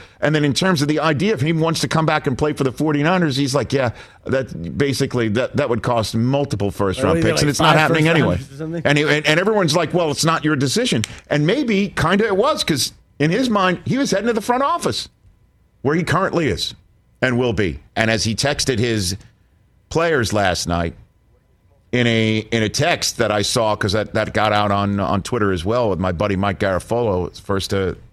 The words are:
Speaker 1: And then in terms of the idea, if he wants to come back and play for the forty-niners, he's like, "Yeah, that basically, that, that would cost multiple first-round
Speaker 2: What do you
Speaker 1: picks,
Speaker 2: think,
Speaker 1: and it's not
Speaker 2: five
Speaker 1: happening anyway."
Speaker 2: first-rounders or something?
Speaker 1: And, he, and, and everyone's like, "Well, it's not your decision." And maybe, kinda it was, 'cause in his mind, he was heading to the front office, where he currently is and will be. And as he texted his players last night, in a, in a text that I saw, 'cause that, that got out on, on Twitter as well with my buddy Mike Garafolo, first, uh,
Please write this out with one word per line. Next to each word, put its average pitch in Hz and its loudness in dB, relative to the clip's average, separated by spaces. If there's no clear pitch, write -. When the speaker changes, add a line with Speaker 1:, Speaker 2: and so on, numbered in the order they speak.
Speaker 1:
And 147 2
then 151 2
in 143 2
terms 185 2
of 143 0
the 151 0
idea, 160 2
if 127 -2
he 156 0
wants 160 0
to 139 -2
come 160 0
back 151 0
and 127 -2
play 151 0
for 143 2
the 131 4
forty-niners, 151 2
he's 139 0
like, 135 0
"Yeah, 131 2
that 85 -4
basically, 131 0
that, 113 0
that 135 0
would 117 -2
cost 117 -2
multiple 113 0
first-round 95 0
Speaker 2:
What 165 2
do 170 2
you - 2
Speaker 1:
picks, - 0
Speaker 2:
think, - 0
Speaker 1:
and 151 2
it's - -2
not 160 6
Speaker 2:
five 165 4
Speaker 1:
happening 156 2
anyway." 127 2
Speaker 2:
first-rounders - -12
or 135 -14
something? 160 -6
Speaker 1:
And, 147 4
he, 147 2
and, 147 0
and 151 2
everyone's 190 2
like, 170 -2
"Well, 165 2
it's 139 -2
not 156 0
your 156 2
decision." 135 0
And 147 2
maybe, 208 0
kinda 190 2
it 202 0
was, 294 0
'cause 135 -2
in 151 2
his 240 0
mind, 185 0
he 240 -2
was 269 -2
heading 202 0
to 240 2
the 226 -4
front 254 0
office, 294 -2
where 139 2
he 175 0
currently 156 0
is - -4
and 123 2
will 123 0
be. 85 -4
And 110 0
as 110 0
he 113 -2
texted 135 -2
his 104 -2
players 156 0
last 95 0
night, 85 -2
in 123 2
a, 110 2
in 110 -2
a 107 2
text 143 -2
that 107 0
I 104 0
saw, 107 0
'cause 101 -2
that, 104 -2
that 107 -2
got 107 2
out 104 2
on, 101 0
on 90 0
Twitter 107 0
as 85 -4
well 113 0
with 92 0
my 92 0
buddy 101 -2
Mike 98 -2
Garafolo, 98 -2
first, 98 -4
uh, 95 -2